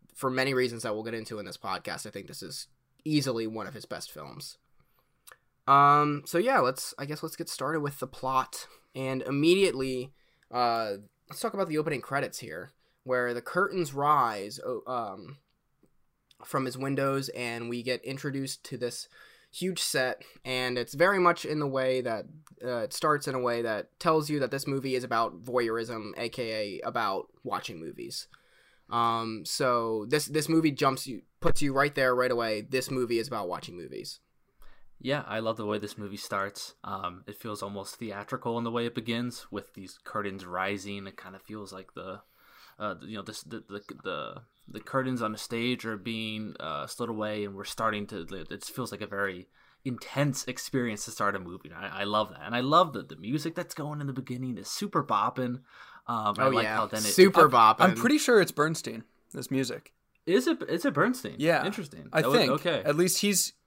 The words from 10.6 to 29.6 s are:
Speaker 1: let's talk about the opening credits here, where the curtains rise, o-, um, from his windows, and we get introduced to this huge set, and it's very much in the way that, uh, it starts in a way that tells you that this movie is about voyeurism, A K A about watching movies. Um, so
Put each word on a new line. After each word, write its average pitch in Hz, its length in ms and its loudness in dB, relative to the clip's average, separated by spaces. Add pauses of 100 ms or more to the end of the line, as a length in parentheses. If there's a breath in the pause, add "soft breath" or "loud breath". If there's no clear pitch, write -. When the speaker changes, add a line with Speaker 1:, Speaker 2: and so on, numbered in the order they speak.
Speaker 1:
let's - 120 -12
talk 226 120 -2
about 190 160 0
the 151 80 -2
opening 151 240 0
credits - 380 -4
here, 90 320 -12 (320)
where 123 300 0
the 120 80 -4
curtains 180 520 0
rise, 131 720 2
o-, 120 220 -4
um, 117 520 -6 (1080)
from 135 200 -2
his 127 120 -6
windows, 135 520 0
and 117 380 -6
we 120 140 -4
get 123 240 -4
introduced 135 600 -6
to 127 120 -10
this 120 300 -6 (440 soft breath)
huge 180 300 -4
set, 127 400 0 (240 loud breath)
and 127 320 -2
it's 120 160 -4
very 185 260 4
much 170 260 4
in 151 140 -2
the 143 80 -2
way 131 340 2
that, 113 240 -4 (380)
uh, 123 160 -4
it 113 140 -4
starts 151 340 2
in 131 80 -2
a 131 40 -2
way 120 220 0
that 110 380 -4
tells 160 300 4
you 147 100 0
that 127 120 0
this 139 160 -4
movie 135 280 0
is 123 80 0
about 113 400 0
voyeurism, 117 760 -2
A 117 120 -4
K 110 520 -4
A - 60 -8
about 107 400 -2 (160)
watching 101 360 -6
movies. - 480 -10 (640 soft breath)
Um, 113 560 0
so 117 640 0